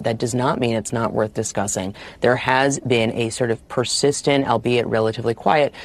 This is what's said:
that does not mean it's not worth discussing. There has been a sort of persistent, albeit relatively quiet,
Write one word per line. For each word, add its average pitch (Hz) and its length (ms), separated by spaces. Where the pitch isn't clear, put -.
that 117 160
does 123 160
not 131 240
mean 117 160
it's 107 180
not 113 180
worth 107 220
discussing. 98 640
There 123 140
has 135 460
been 117 320
a 113 180
sort 120 180
of 113 180
persistent, 139 800
albeit 120 380
relatively 113 480
quiet, 151 400